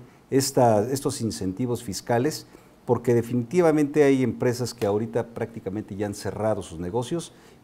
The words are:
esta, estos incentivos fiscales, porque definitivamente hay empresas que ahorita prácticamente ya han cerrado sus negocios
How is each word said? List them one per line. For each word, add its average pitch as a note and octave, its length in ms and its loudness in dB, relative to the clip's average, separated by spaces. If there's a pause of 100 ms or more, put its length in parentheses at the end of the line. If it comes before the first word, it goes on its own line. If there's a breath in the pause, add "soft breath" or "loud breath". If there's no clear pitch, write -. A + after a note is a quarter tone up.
(300 loud breath)
esta, B2 520 4 (100)
estos C3+ 300 -4
incentivos A2+ 640 -4
fiscales, A#2+ 600 -2 (400 loud breath)
porque B2 280 2
definitivamente C#3+ 920 2
hay C3+ 200 4
empresas A#2+ 500 -2
que - 120 -4
ahorita A2+ 420 -2
prácticamente G#2 680 -8
ya G#2 100 -4
han G#2 80 -4
cerrado G#2 480 -2
sus E2 180 -12
negocios B2 540 -4 (300 loud breath)